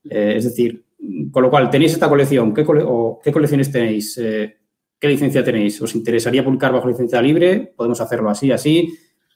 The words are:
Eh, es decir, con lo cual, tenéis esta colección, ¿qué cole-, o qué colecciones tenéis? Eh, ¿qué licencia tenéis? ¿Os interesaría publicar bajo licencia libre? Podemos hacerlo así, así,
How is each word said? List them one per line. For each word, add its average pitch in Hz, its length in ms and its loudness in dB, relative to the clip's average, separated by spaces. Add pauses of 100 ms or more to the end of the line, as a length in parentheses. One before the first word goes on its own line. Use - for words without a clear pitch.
Eh, 104 280 0
es 113 80 -2
decir, 117 400 -2 (480)
con 131 100 2
lo 127 60 4
cual, 131 220 2
tenéis 151 240 2
esta 160 140 0
colección, 135 440 2
¿qué 151 120 0
cole-, 151 220 2
o 117 360 -2
qué 147 100 -2
colecciones 143 400 0
tenéis? 110 460 -4
Eh, 107 380 -6 (420)
¿qué 147 100 -2
licencia 135 340 2
tenéis? 107 380 -2
¿Os 107 140 -6
interesaría 117 500 0
publicar 131 280 0
bajo 123 160 0
licencia 123 340 0
libre? 175 520 2
Podemos 117 280 -4
hacerlo 110 260 -4
así, 127 240 0
así, 160 420 0 (420)